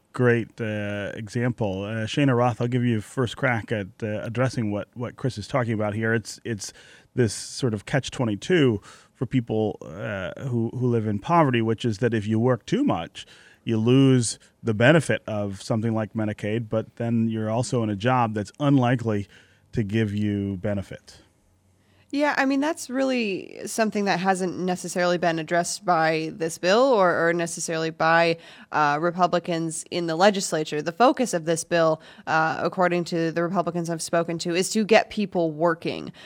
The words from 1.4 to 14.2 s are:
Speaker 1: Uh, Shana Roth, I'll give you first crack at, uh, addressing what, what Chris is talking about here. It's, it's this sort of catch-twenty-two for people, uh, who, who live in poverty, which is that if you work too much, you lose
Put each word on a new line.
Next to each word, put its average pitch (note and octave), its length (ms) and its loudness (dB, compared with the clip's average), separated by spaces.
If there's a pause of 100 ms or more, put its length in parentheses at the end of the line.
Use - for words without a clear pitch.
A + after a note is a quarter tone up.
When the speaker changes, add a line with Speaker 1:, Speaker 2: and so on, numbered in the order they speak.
Speaker 1:
Uh, A2 240 -4
Shana C#3 280 2
Roth, A#2+ 240 2
I'll B2 80 0
give A#2+ 160 0
you A#2 160 2
first - 380 -4
crack A#2+ 340 0
at, G2+ 160 -2 (140)
uh, G#2+ 200 -4
addressing A#2+ 500 -2
what, G2+ 240 -6
what A#2 200 -8
Chris - 220 -4
is G2+ 100 -10
talking A#2 260 -2
about G#2 200 -2
here. A2+ 200 0
It's, - 300 -4
it's A2 300 -8 (400)
this A#2+ 200 2
sort - 400 -4
of G#2 120 -6
catch-twenty-two B2+ 960 0 (320)
for - 140 -6
people, A2 580 -2
uh, G2 460 -8 (160)
who, A#2 280 -2
who B2 120 -2
live A#2 200 0
in G#2 120 -2
poverty, C#3+ 420 4
which A2 240 -2
is A2 140 -2
that A#2 140 2
if G#2 140 -2
you A2 120 2
work B2 260 0
too A#3 180 0
much, F2 420 -4 (380)
you A2+ 140 0
lose B2+ 640 4 (240)